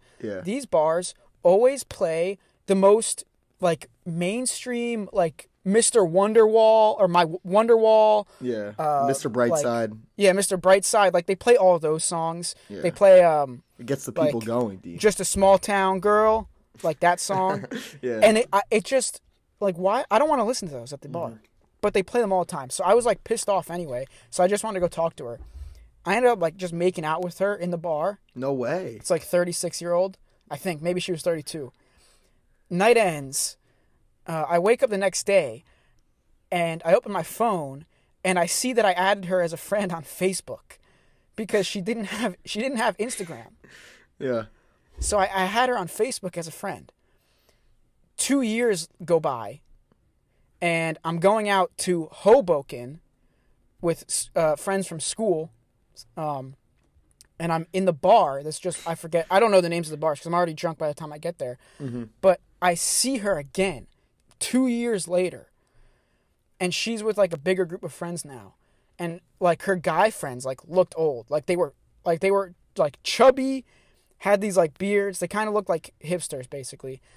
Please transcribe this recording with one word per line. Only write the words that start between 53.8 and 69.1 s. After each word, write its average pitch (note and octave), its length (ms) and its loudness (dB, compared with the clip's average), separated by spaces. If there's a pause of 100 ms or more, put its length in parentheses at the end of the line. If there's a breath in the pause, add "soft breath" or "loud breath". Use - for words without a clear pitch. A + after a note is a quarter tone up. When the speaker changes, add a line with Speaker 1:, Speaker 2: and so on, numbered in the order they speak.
Speaker 2:
with E3+ 280 -4
s-, - 280 -6
uh, D#3 200 2
friends G3 300 -2
from D#3+ 140 -10
school, E3+ 500 -2 (640)
um, C3+ 380 -8 (840)
and E3 120 -6
I'm E3 220 -2
in F#3+ 140 0
the F3 80 2
bar. D#3 480 4
That's D#3 180 -10
just, - 260 -8
I E3 80 -4
forget, E3 360 -4
I F#3+ 100 4
don't A3+ 100 4
know F#3 120 6
the E3+ 80 -2
names E3+ 180 -4
of D#3 40 -10
the D3+ 40 -10
bars D3+ 240 -2
'cause - 60 -14
I'm E3+ 80 -4
already F3 180 0
drunk D#3+ 260 -6
by D#3 100 -4
the D3 60 -6
time D3+ 180 -10
I D3+ 60 -16
get E3 200 -10
there. B2 180 -8 (260 soft breath)
Speaker 1:
Mm-hmm. B2 220 -10 (160)
Speaker 2:
But F#3 200 4 (200)
I F3+ 140 2
see B3+ 440 -2
her G3 200 -2
again D3 480 -4 (520)
two B3+ 280 0
years A#3 420 -2
later, F3+ 420 -2 (1080)
and F3+ 160 -4
she's A3 280 -6
with, G#3+ 140 -2
like, F#3 160 2
a D#3 60 -8
bigger F3+ 260 -2
group E3+ 180 -8
of E3+ 100 -12
friends F3 320 -10
now. A#2 300 -20 (440)
And, E3+ 220 -8 (180)